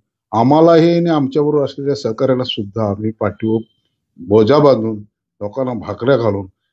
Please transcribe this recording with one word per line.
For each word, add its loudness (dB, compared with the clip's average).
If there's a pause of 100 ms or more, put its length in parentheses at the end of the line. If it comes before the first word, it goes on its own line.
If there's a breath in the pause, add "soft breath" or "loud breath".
(320)
आम्हालाही 4
आणि 0
आमच्याबरोबर 0
असलेल्या -6
सहकार्याला -2
सुद्धा -6
आम्ही -4
पाठीवर -4 (560)
बोजा 4
बांधून, 2 (440)
लोकांना -8
भाकऱ्या -2
घालून, -2 (280)